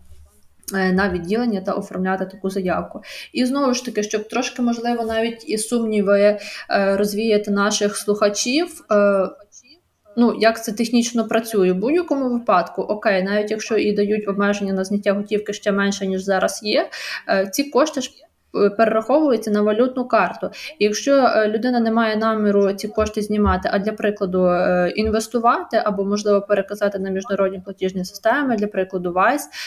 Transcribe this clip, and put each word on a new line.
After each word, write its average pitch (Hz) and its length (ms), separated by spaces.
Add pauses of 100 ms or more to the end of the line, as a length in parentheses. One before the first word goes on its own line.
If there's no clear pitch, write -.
(760)
е, 185 180
на 190 180
відділення 190 500
та - 120
оформляти 190 540
таку 190 240
заявку. 185 520 (300)
І 247 120
знову 262 300
ж - 100
таки, 214 180
щоб 214 260
трошки, 247 340
можливо, 233 420
навіть 226 440
і 214 100
сумніви, 208 800 (320)
е, 196 260
розвіяти 208 540
наших 208 460
слухачів, 220 960
е, 202 360 (880)
ну, 233 220
як 226 260
це 220 80
технічно 226 560
працює. 220 440
В 185 40
будь-якому 277 540
випадку, 196 520
окей, 208 400
навіть 208 280
якщо 220 260
і 208 160
дають 208 360
обмеження 202 440
на 190 120
зняття 202 280
готівки 208 400
ще 208 200
менше, 196 340
ніж 190 180
зараз 190 380
є, 226 260 (400)
е, 196 240
ці 285 120
кошти 285 360
ж, 254 100 (440)
е, 202 160
перераховуються 220 800
на 208 120
валютну 247 420
карту. 190 460 (280)
І 208 60
якщо, 214 320
е, 220 320
людина 233 320
не 226 100
має 220 260
наміру 208 560
ці 208 160
кошти 214 340
знімати, 202 500
а 202 60
для 208 140
прикладу, 202 540
е, 180 500
інвестувати 226 880
або, 196 200
можливо, 202 380
переказати 202 560
на 190 120
міжнародні 190 540
платіжні 190 400
системи, 247 520
для 208 100
прикладу, 185 460
Wise, 220 280 (260)